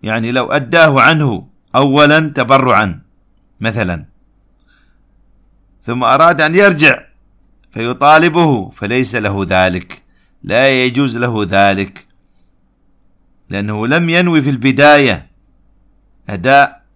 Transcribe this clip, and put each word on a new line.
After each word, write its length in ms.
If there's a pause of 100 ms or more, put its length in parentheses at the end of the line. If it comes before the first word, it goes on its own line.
يعني 300
لو 200
أداه 480
عنه 480 (260)
أولاً 540
تبرعاً 720 (600)
مثلاً، 440 (1800)
ثم 200
أراد 360
أن 140
يرجع 540 (640)
فيطالبه 1000
فليس 440
له 340
ذلك، 540 (400)
لا 420
يجوز 320
له 320
ذلك، 580 (1400)
لأنه 360
لم 240
ينوي 320
في 80
البداية 800 (1000)
أداء 560 (120)